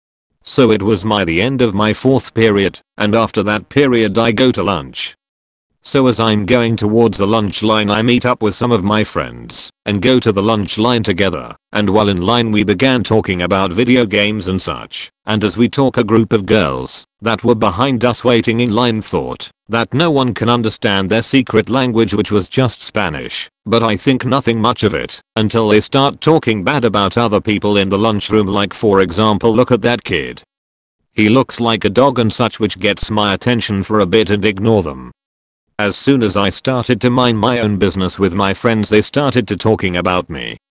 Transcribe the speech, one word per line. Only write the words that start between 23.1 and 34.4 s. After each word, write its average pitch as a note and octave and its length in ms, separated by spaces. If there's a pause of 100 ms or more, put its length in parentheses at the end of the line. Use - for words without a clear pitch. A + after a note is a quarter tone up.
but A2+ 180
I A2 140
think C3 260
nothing A#2 380
much A#2+ 220
of G2 100
it, B1+ 260 (160)
until A2 320
they G#2+ 140
start C#3 400
talking A#2+ 420
bad A#2+ 220
about G2+ 320
other G#2+ 240
people G#2 340
in G2 140
the G2 100
lunchroom, G#2+ 480
like G2+ 260
for G2 280
example, G#2 520
"Look B2 200
at G#2+ 80
that A#2+ 240
kid. C2 380 (680)
He G#2+ 160
looks B2 320
like A2+ 240
a G2+ 60
dog," B2 300
and A2 120
such, - 260
which G#2 220
gets G2+ 320
my G#2 220
attention G#2 500
for G#2+ 160
a G2+ 60
bit G2 240
and G2+ 160